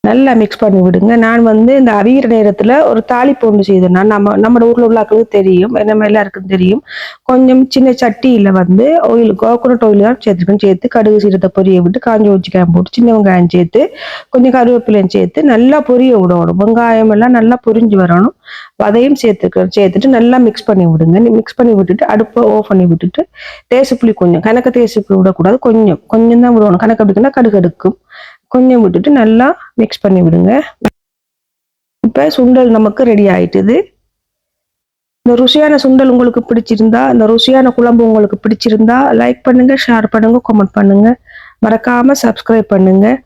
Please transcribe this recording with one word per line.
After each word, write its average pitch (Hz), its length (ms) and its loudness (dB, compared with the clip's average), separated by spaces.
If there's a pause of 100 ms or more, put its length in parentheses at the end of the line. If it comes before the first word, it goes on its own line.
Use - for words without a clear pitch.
நல்லா 254 300 0
மிக்ஸ் 220 260 -2
பண்ணி 196 220 0
விடுங்க. 185 340 0
நான் 233 280 0
வந்து 220 320 2
இந்த 254 180 2
அவியிற 240 340 0
நேரத்துல 214 440 0 (140)
ஒரு 220 200 0
தாளிப்பு 254 400 -2
ஒண்ணு 208 180 0
செய்தேன். 185 300 0
நான் 196 180 2
நம்ம, 202 240 0
நம்ம 233 300 2
ஊர்ல 233 200 0
உள்ள 226 140 0
ஆட்களுக்கு 214 300 0
தெரியும், 190 500 0
நம்ம 214 260 0
எல்லாருக்கும் 202 440 -4
தெரியும். 190 320 0 (420)
கொஞ்சம் 254 460 2
சின்ன 262 220 0
சட்டியில 233 600 0
வந்து 190 360 2 (140)
ஆயில், 233 340 0
கோகோனட் 240 500 -2
ஆயில் 202 180 2
தான் 240 160 -2
சேர்த்துருக்கேன். 196 400 -2
சேர்த்து 196 300 -2
கடுகு 214 300 0
சீரகத்தை 190 340 0
பொரிய 190 280 0
விட்டு 185 200 -2
காஞ்ச 214 260 0
ஒச்சிக்காயம் 180 460 0
போட்டு 180 200 -2
சின்ன 240 180 2
வெங்காயம் 185 380 0
சேர்த்து 180 320 -2 (480)
கொஞ்சம் 254 240 2
கருவேப்பிலையும் 233 560 0
சேர்த்து 196 340 -2
நல்லா 262 360 2
பொரிய 254 360 0
விடணும். 175 440 0
வெங்காயம் 226 500 0
எல்லாம் 220 220 0
நல்லா 240 320 2
பொரிஞ்சு 220 340 0
வரணும். 180 380 0 (440)
அதையும் 240 380 0
சேர்த்துக்க-, 185 540 -2
சேர்த்துட்டு 202 380 0
நல்லா 240 300 2
மிக்ஸ் 226 280 -2
பண்ணி 190 180 0
விடுங்க. 165 320 2 (140)
மிக்ஸ் 220 260 -4
பண்ணி 240 180 2
விட்டுட்டு 190 320 -2
அடுப்பை 220 400 -2
ஆஃப் 214 200 -2
பண்ணி 180 200 0
விட்டுட்டு 175 340 -4 (480)
தேசிப்புளி 240 440 0
கொஞ்சம், 175 280 0
கணக்க 247 300 -2
தேசிப்புளி 220 460 -2
விடக்கூடாது, 190 420 0
கொஞ்சம், 220 480 0
கொஞ்சம் 233 340 2
தான் 240 140 2
விடணும். 208 280 0
கணக்கு 220 200 0
எப்படின்னா 202 300 0
கடுகு 226 240 0
எடுக்கும். 175 400 -2 (500)
கொஞ்சம் 254 340 2
விட்டுட்டு 185 300 0
நல்லா 233 340 2 (300)
மிக்ஸ் - 260 -4
பண்ணி 190 200 0
விடுங்க. 175 300 0 (1500)
இப்ப 262 260 -2
சுண்டல் 254 400 2
நமக்கு 220 340 0
ரெடி 208 240 2
ஆயிட்டுது. 190 480 0 (1500)
இந்த 240 100 0
ருசியான 294 400 0
சுண்டல் 269 360 2
உங்களுக்கு 247 300 0
பிடிச்சிருந்தா, 226 680 -2
இந்த 233 160 2
ருசியான 254 480 0
குழம்பு 233 300 2
உங்களுக்கு 214 340 0
பிடிச்சிருந்தா 220 600 0 (160)
லைக் 240 300 -2
பண்ணுங்க, 254 340 2
ஷேர் 226 320 -2
பண்ணுங்க, 226 340 0
கமெண்ட் 208 300 -2
பண்ணுங்க, 202 340 2 (540)
மறக்காம 240 540 0
சப்ஸ்கிரைப் 226 540 -4
பண்ணுங்க. 190 360 2 (200)